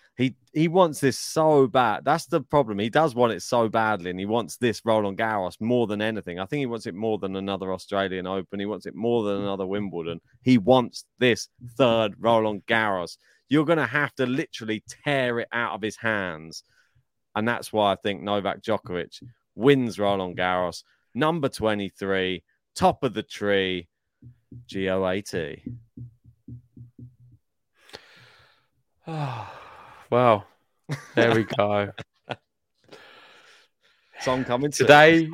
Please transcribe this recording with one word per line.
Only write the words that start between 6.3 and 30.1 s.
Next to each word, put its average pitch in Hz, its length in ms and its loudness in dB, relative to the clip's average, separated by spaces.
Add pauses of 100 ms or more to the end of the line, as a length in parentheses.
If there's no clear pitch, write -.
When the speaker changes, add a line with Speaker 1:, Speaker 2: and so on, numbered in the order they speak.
Speaker 1:
I 95 80 -6
think 147 140 -6
he 139 60 -4
wants 117 200 -10
it 98 80 -8
more 107 240 -4
than 95 180 -6
another 95 360 -6
Australian 92 540 -4
Open. 95 340 -6
He 101 60 -6
wants 101 200 -10
it 87 80 -12
more 117 300 0
than 101 180 -2
another 98 240 -4
Wimbledon. 87 540 -6 (220)
He 127 160 4
wants 120 460 2 (140)
this 120 300 2 (280)
third 113 420 2
Roland 107 480 0
Garros. 104 500 -2 (340)
You're 151 140 4
gonna 156 200 2
have 131 300 -2
to 131 120 -2
literally 120 580 -6 (200)
tear 127 360 -2
it - 120 -8
out 117 220 -4
of 98 80 -8
his 104 140 -6
hands. 90 640 -6 (720)
And 107 140 -2
that's - 240 -4
why 104 200 4
I 95 40 0
think 95 260 -6
Novak 98 400 -2
Djokovic 90 600 -6 (340)
wins 123 420 4
Roland 98 380 -2
Garros, 90 480 -2 (300)
number 156 340 0
twenty-three, 98 960 -4 (320)
top 175 260 2
of 127 100 -2
the 101 120 -6
tree, 95 640 -2 (800)
G 95 220 -4
O 95 160 0
A 92 160 -2
T. 82 440 -8 (3500)
Speaker 2:
<sighs> 165 60 -10 (960)